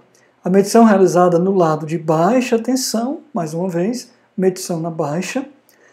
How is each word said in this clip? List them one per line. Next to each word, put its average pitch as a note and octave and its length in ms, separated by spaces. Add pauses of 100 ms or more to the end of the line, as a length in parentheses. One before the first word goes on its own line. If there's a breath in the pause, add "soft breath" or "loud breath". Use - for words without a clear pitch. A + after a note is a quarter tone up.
(440 soft breath)
A F3+ 80
medição G3 320
realizada F3+ 560
no F#3 120
lado D#3+ 360
de D#3+ 100
baixa F3+ 640
tensão, B3+ 600 (120)
mais E3 220
uma F3 120
vez, F#3+ 460 (240 soft breath)
medição F#3 420
na E3 120
baixa. E3 540 (480 soft breath)